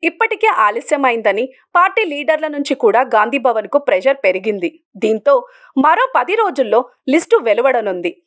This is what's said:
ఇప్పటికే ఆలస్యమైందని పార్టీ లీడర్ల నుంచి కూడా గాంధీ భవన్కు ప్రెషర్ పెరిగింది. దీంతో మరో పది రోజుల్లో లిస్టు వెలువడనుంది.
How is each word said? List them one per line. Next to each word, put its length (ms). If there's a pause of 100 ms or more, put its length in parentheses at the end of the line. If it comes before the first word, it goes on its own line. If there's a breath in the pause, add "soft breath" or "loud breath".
ఇప్పటికే 440
ఆలస్యమైందని 960 (320 soft breath)
పార్టీ 280
లీడర్ల 440
నుంచి 260
కూడా 260
గాంధీ 380
భవన్కు 400
ప్రెషర్ 380
పెరిగింది. 640 (160)
దీంతో 500 (320 loud breath)
మరో 380
పది 180
రోజుల్లో 500 (240 soft breath)
లిస్టు 280
వెలువడనుంది. 920